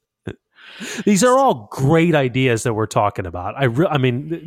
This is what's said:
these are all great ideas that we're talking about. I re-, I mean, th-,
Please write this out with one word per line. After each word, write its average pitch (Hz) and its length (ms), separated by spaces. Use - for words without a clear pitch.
these 202 200
are 254 140
all 180 320
great 165 440
ideas 131 500
that 117 100
we're 107 120
talking 101 400
about. 90 300
I 139 80
re-, 127 240
I 151 100
mean, 127 320
th-, 165 160